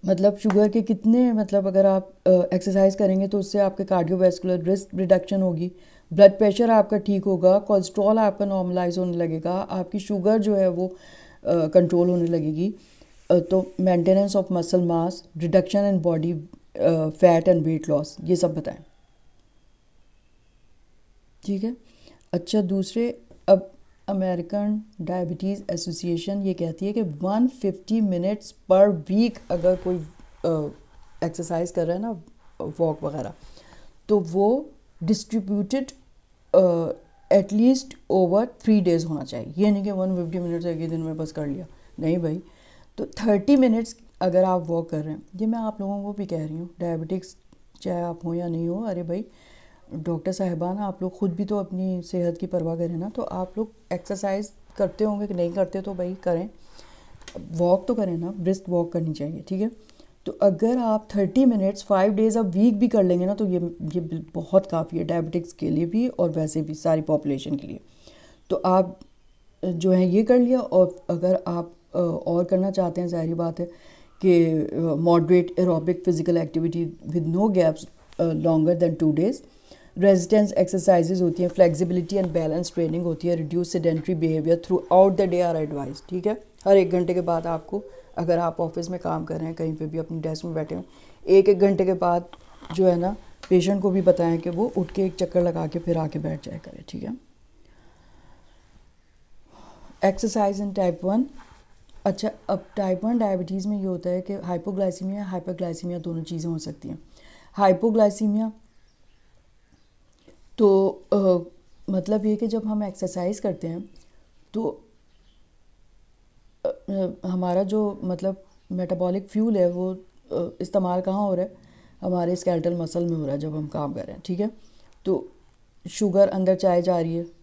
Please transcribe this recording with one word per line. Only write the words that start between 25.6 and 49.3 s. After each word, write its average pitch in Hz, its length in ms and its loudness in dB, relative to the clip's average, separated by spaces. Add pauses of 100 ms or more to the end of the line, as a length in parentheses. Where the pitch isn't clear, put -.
एसोसिएशन 170 680 -4
ये 190 120 -2
कहती 170 320 -6
है 208 80 -4
कि 226 80 -2
वन 190 460 0
फिफ्टी 214 540 -4
minutes 190 520 -2 (180)
per 185 400 6
week 226 260 2 (140)
अगर 180 240 2
कोई, 180 200 -2 (500)
अ, 160 240 0 (560)
एक्सरसाइज 170 460 -4
कर 170 160 0
रहा 170 80 0
है 190 60 -6
ना, 214 200 -6 (400)
वॉक 156 420 -2
वगैरह, 147 300 -6 (760)
तो 208 100 6
वो 196 500 0 (340)
डिस्ट्रीब्यूटेड, 208 880 -2 (640)
अ, 170 360 4 (500)
at 196 120 -4
least 247 420 2 (160)
over 190 360 2 (140)
three 214 220 4
days 170 220 2
होना 151 180 -4
चाहिए। 127 340 -12
ये 208 140 4
नहीं 196 120 0
कि 208 80 -4
वन 185 240 -2
फिफ्टी 175 240 -4
मिनट्स 170 260 -4
एक 170 140 -4
ही 165 80 -6
दिन 160 140 -4
में 160 160 -6
बस 156 140 -8
कर 147 160 -6
लिया, 156 200 -8 (320)
नहीं 160 180 0
भाई। 165 260 -4 (540)
तो - 80 -6
थर्टी 208 500 2
मिनट्स 233 400 2 (260)
अगर 185 220 4
आप 180 240 0
वॉक 165 220 -4
कर 151 140 -4
रहे 156 100 -8
हैं, - 100 -14 (120)
ये 202 100 -4
मैं 226 140 -2
आप 214 220 -6
लोगों 202 220 -6
को 202 100 -8
भी 202 120 -6
कह 165 200 -6
रही 156 120 -8
हूँ, 175 120 -10 (100)
डायबिटिक्स 170 580 -6 (440)
चाहे 175 200 -4
आप 170 240 -8
हो 165 80 -4
या 175 140 -4
नहीं 165 200 -4
हो, 185 160 -4
अरे 180 200 -6
भाई 175 220 -6 (680)